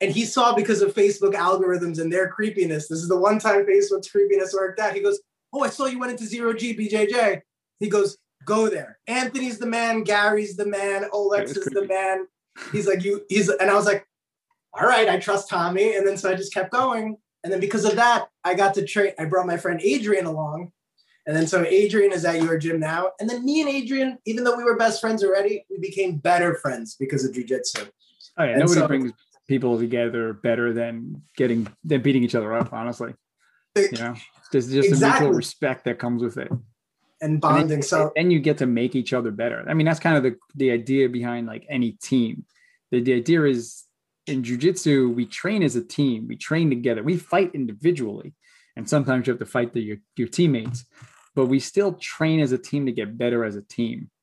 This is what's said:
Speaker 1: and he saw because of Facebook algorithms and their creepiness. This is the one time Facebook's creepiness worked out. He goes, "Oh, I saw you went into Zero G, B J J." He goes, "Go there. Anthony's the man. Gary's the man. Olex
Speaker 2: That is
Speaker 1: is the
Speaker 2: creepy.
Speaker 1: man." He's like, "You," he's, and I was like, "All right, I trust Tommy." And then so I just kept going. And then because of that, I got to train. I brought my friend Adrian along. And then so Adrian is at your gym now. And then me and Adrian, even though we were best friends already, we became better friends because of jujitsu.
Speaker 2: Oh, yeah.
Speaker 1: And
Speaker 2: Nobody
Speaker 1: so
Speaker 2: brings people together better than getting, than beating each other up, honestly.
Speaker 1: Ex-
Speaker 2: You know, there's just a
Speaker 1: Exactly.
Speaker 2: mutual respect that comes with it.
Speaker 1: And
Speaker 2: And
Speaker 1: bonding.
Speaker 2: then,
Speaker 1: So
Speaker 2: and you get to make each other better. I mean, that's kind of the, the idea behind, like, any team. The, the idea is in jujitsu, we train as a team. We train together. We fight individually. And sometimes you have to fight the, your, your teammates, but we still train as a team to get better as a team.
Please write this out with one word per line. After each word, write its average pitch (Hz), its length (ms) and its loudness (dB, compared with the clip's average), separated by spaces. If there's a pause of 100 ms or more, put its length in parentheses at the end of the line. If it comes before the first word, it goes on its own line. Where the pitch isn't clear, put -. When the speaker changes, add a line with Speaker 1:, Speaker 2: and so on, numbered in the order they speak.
Speaker 1:
and 175 120 0
he 220 120 0
saw 240 300 2
because 208 260 2
of 196 140 2
Facebook 202 400 4
algorithms 180 680 0
and 165 120 -2
their 185 160 2
creepiness. 175 600 -2
This 160 120 -6
is 170 80 -6
the 180 100 4
one 208 200 4
time 202 280 2
Facebook's 196 440 2
creepiness 196 440 2
worked 190 260 -2
out. 202 140 -2
He 202 60 -6
goes, 202 200 0 (320)
"Oh, 277 100 -2
I 233 60 0
saw 269 180 -4
you 254 120 -4
went 247 140 -6
into 233 140 -10
Zero 233 260 -2
G, 233 200 -4
B 208 160 -4
J 214 180 2
J." 208 360 2 (360)
He 208 100 -4
goes, 202 280 0 (300)
"Go 214 240 2
there. - 360 -8
Anthony's 247 520 -4
the 233 80 -6
man. 226 380 -2
Gary's 208 520 0
the 202 80 -4
man. 196 480 -2
Olex 202 240 0
Speaker 2:
That 202 80 0
is 143 140 -8
Speaker 1:
is 185 60 -4
the - 80 -4
Speaker 2:
creepy. 196 220 -2
Speaker 1:
man." 190 320 -2 (460)
He's 202 140 -2
like, 185 180 2
"You," 202 240 -2
he's, 190 220 2
and 196 200 2
I 196 40 4
was 202 120 4
like, 202 200 0 (680)
"All - 140 0
right, 226 220 4
I 185 100 2
trust 196 320 -4
Tommy." 190 460 0
And 196 100 2
then 196 100 0
so 190 140 -2
I 185 40 0
just 190 200 -6
kept 190 160 -4
going. 226 480 -2 (260)
And 180 80 -4
then 185 80 -2
because 202 240 0
of 214 120 2
that, 233 320 4 (160)
I 180 100 0
got 196 200 2
to 190 120 -2
train. 196 320 0
I 160 80 -6
brought 180 200 0
my 170 120 -2
friend 170 240 -4
Adrian 208 420 0
along. 156 480 -8 (540)
And 151 100 -2
then 160 100 2
so 180 180 2
Adrian 202 480 4
is 170 120 -2
at 165 180 2
your 165 160 2
gym 165 220 -2
now. 165 400 -2
And 220 80 -2
then 240 160 -4
me 294 160 2
and 294 80 0
Adrian, 269 560 -2
even 226 180 -4
though 240 140 2
we 240 80 -4
were 226 120 2
best 226 240 2
friends 220 220 -2
already, 202 480 0
we 190 80 -8
became 185 380 -4
better 175 380 2
friends 120 440 -8
because 135 260 -2
of 131 80 -2
jujitsu. 123 560 -6 (500)
Speaker 2:
Oh, 165 60 2
yeah. 127 80 2
Speaker 1:
And 135 80 2
Speaker 2:
Nobody 165 200 4
Speaker 1:
so 156 80 4
Speaker 2:
brings 131 240 -2 (340)
people 123 320 0
together 117 540 -2
better 117 400 0
than 117 500 -6 (140)
getting, 117 320 0 (160)
than 147 180 2
beating 131 220 4
each 120 100 0
other 110 200 -2
up, 120 180 -2
honestly. 120 420 -8 (640)
Speaker 1:
Ex- 403 160 2
Speaker 2:
You 113 60 -6
know, 120 160 -6 (360)
there's 127 220 0
just 135 160 4
a - 40 4
Speaker 1:
Exactly. - 340 4
Speaker 2:
mutual - 100 4
respect 131 480 -4
that 120 140 -4
comes 120 240 -2
with 120 160 -4
it. 131 120 -8
Speaker 1:
And 123 100 -4 (600)
Speaker 2:
And 151 200 0
Speaker 1:
bonding. 151 280 4
Speaker 2:
then, 147 140 0
Speaker 1:
So 151 340 2
Speaker 2:
and 175 160 4
you 156 80 6
get 147 180 2
to 135 80 0
make 123 300 0
each 123 160 -2
other 120 180 -2
better. 117 380 -4
I 151 60 0
mean, 156 120 4
that's 160 140 0
kind 165 160 4
of 139 60 2
the, 127 140 0 (200)
the 135 140 2
idea 123 380 2
behind, 120 380 -6
like, 110 220 -12
any 123 240 -2
team. - 520 -2 (460)
The, 123 120 2
the 127 100 2
idea 151 320 2
is 120 400 -2 (420)
in 135 160 -4
jujitsu, 127 720 2
we 120 120 -2
train 202 360 -4
as 123 140 0
a 117 80 -4
team. 120 420 -2
We 117 100 -10
train 160 340 0
together. 120 320 0
We 170 160 0
fight 180 360 0
individually. 127 800 -4 (420)
And 113 120 -10
sometimes 127 380 2
you 127 60 2
have 120 80 -6
to 107 60 -10
fight 120 280 -2
the, 117 80 -2
your, 107 140 -8 (200)
your 117 120 -2
teammates, 123 580 0 (480)
but 135 120 2
we 135 120 2
still 190 360 0
train 160 460 0
as 131 120 0
a 127 60 2
team 143 280 -4
to 123 60 -2
get 113 260 -6
better 120 260 0
as 101 120 -6
a 101 60 -12
team. 117 480 -6 (120)